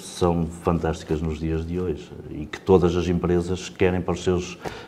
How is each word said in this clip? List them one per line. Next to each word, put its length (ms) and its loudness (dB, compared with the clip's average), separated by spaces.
são 440 0
fantásticas 720 -2
nos 180 -2
dias 280 -4
de 120 -6
hoje 320 -6
e 160 -8
que 120 -12
todas 380 6
as 120 2
empresas 600 0
querem 320 2
para 140 -2
os 100 -6
seus 320 0